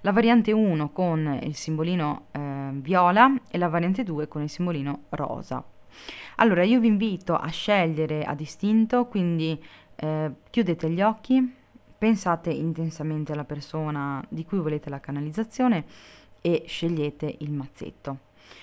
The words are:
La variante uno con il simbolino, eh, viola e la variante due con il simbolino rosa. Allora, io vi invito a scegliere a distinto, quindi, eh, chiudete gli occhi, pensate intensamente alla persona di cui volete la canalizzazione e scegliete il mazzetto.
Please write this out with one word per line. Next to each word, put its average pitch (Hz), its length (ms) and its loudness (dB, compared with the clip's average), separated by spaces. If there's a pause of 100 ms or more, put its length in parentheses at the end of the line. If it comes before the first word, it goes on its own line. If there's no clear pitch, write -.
La 196 100 0
variante 226 400 6
uno 185 400 2
con 156 500 0
il 151 140 -6
simbolino, 160 800 -2
eh, 139 400 -6
viola 180 760 6
e - 80 -6
la 175 120 2
variante 170 340 0
due 156 240 -4
con 147 160 -8
il 151 80 -6
simbolino 151 600 -4
rosa. - 540 -6 (720)
Allora, 190 260 6
io 233 160 4
vi 226 80 4
invito 196 480 0
a - 140 -2
scegliere 156 720 0
a - 100 -4
distinto, 220 720 0
quindi, 165 580 -2 (300)
eh, 156 380 -4 (180)
chiudete 175 400 0
gli 170 100 -2
occhi, 247 640 2 (340)
pensate 185 540 0
intensamente 156 840 -4
alla 147 140 -6
persona 143 840 -6
di 160 160 -8
cui 196 140 -2
volete 151 320 -4
la 139 100 -8
canalizzazione 165 840 -2 (560)
e 165 240 0
scegliete 151 720 -4
il 147 120 -8
mazzetto. 139 680 -10 (440)